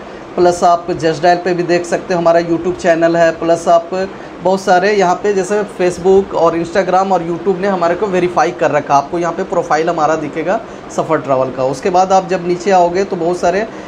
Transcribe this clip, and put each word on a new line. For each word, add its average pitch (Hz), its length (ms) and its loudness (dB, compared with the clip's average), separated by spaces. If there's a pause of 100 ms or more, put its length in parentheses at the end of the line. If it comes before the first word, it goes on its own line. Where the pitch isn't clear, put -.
(360)
plus 175 280 2
आप 175 240 2
Just 156 320 -2
Dial 175 240 2
पे 180 100 0
भी 170 100 -2
देख 175 220 0
सकते - 280 -4
हो, 175 60 0
हमारा 170 200 4
YouTube 170 360 -2
channel 165 420 2
है, 170 140 4
plus 165 360 0
आप 170 220 4 (540)
बहुत 190 180 0
सारे 190 320 2
यहाँ 180 220 2
पे 208 180 0
जैसे 196 300 -2
Facebook 190 720 2
और 165 240 2
Instagram 180 540 0
और 180 120 2
YouTube 170 360 -2
ने 196 80 -2
हमारे 175 280 0
को 208 120 -2
verify 175 440 0
कर 156 200 0
रखा, 143 240 0
आपको 147 240 0
यहाँ 170 140 -2
पे 185 100 -4
profile 165 460 0
हमारा 160 260 0
दिखेगा 156 460 -4 (340)
सफ़र 156 220 0
ट्रैवल 131 340 0
का। 131 140 -2
उसके 135 240 -2
बाद 185 220 2
आप 190 180 2
जब 175 180 -2
नीचे 180 240 -2
आओगे 180 320 4
तो 196 120 -6
बहुत 175 220 -2
सारे 190 300 0 (200)